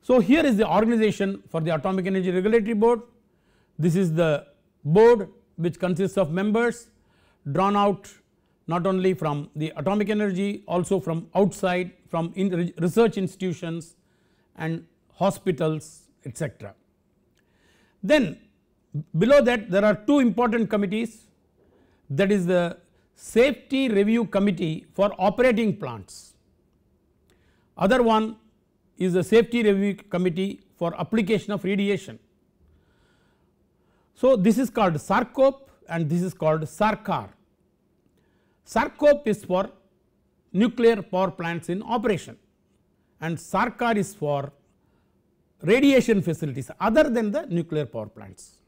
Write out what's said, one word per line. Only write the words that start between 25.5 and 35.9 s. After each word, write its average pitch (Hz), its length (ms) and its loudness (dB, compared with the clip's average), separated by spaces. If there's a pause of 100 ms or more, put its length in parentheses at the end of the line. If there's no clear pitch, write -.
plants. - 580 -14 (1400)
Other 240 240 2
one 220 360 2 (600)
is 180 160 -2
the 180 100 2
Safety 233 400 2
Review 202 320 2
Committee 185 640 -4 (160)
for 170 220 -6
application 208 540 -2
of 196 100 -6
radiation. 196 560 -4 (1900)
So, 262 220 4
this 202 220 4
is 262 120 0
called 185 260 0
sarcop 262 760 0 (180)
and 165 220 -4